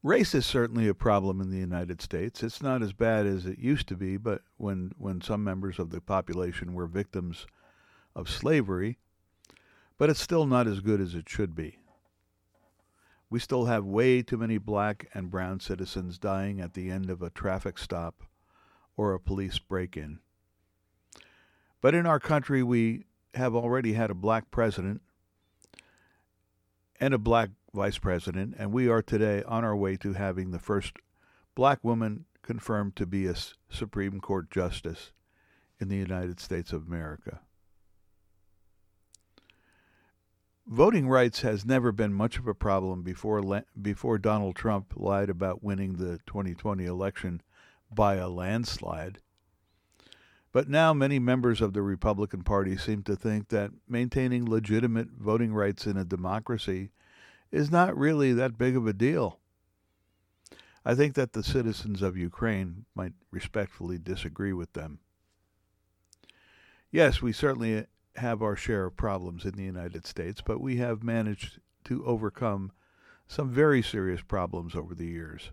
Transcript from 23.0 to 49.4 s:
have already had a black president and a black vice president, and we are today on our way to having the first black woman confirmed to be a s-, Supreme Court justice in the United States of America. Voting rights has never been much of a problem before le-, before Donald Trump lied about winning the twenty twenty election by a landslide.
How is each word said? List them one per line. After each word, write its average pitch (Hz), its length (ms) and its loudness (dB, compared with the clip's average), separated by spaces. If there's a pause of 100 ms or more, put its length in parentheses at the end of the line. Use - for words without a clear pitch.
have 127 200 0
already 120 380 2
had 110 180 0
a 98 40 -2
black 110 360 0
president 104 520 0 (2000)
and 135 160 2
a 123 40 2
black 113 320 4 (220)
vice 101 260 -2
president, 92 600 -2
and 104 140 -4
we 123 160 2
are 113 120 4
today 104 460 2
on 113 180 -2
our 107 120 0
way 98 220 0
to 98 160 -4
having 92 360 -2
the 87 80 -4
first 98 360 -2 (600)
black 135 300 4
woman 113 400 -2 (180)
confirmed 104 540 -4
to 98 100 -2
be 95 220 0
a 90 40 0
s-, - 220 -8 (160)
Supreme 98 500 -4
Court 92 300 -4
justice - 600 -4 (680)
in 101 80 -4
the 98 100 -2
United 92 440 -4
States 87 320 -6
of 82 160 -6
America. 80 500 -8 (3250)
Voting 143 420 6
rights 127 340 6
has 107 220 0
never 123 280 4
been 104 200 2
much 104 240 0
of 123 120 -4
a 101 60 -2
problem 95 480 0
before 104 380 -2
le-, 98 240 0 (160)
before 104 380 0
Donald 104 380 0
Trump 104 400 -2
lied 98 340 2
about 92 320 -2
winning 95 360 -2
the 87 280 -4
twenty 95 300 -4
twenty 95 280 -4
election 90 560 -4 (500)
by 104 260 4
a 90 120 -2
landslide. 90 880 -4 (1300)